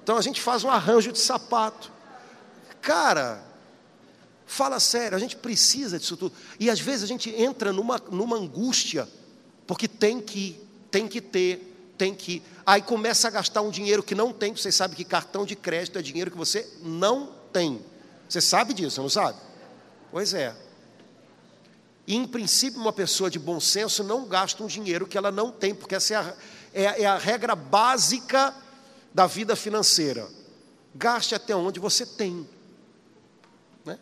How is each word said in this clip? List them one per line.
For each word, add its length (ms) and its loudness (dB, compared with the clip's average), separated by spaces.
Então 140 0
a 60 2
gente 180 -4
faz 240 0
um 60 0
arranjo 420 6
de 80 -2
sapato. 720 0
Cara, 640 2
fala 340 0
sério, 380 2
a 20 0
gente 160 -4
precisa 640 2
disso 160 -6
tudo. 180 -6
E 120 2
às 100 2
vezes 240 -2
a 40 -4
gente 240 -6
entra 420 0
numa, 240 0
numa 280 -2
angústia, 720 -2
porque 220 -4
tem 320 0
que, 400 -8
tem 160 0
que 140 -8
ter, 760 -4
tem 180 -2
que. 260 -8
Aí 160 8
começa 460 0
a 40 0
gastar 300 -2
um 100 -2
dinheiro 300 2
que 140 -4
não 160 2
tem, 240 -4
vocês 180 -2
sabem 220 0
que 80 -8
cartão 420 -2
de 100 -8
crédito 440 -4
é 20 -4
dinheiro 300 -6
que 60 -14
você 340 -4
não 520 0
tem. 320 0
Você 100 -2
sabe 340 4
disso, 280 -4
não 80 -2
sabe? 280 0
Pois 220 -4
é. 220 -2
E, 80 0
em 120 0
princípio, 520 0
uma 140 0
pessoa 380 0
de 80 -6
bom 200 -4
senso 440 0
não 240 -4
gasta 360 0
um 40 -8
dinheiro 400 -4
que 100 -6
ela 140 0
não 200 -2
tem, 220 -2
porque 220 -8
essa 180 0
é 40 0
a, 180 -4
é, 300 0
é 60 4
a 100 4
regra 380 0
básica 1000 2
da 140 8
vida 300 0
financeira. 720 0
Gaste 400 0
até 220 -2
onde 240 -2
você 260 0
tem. 420 -6
Né? 180 -12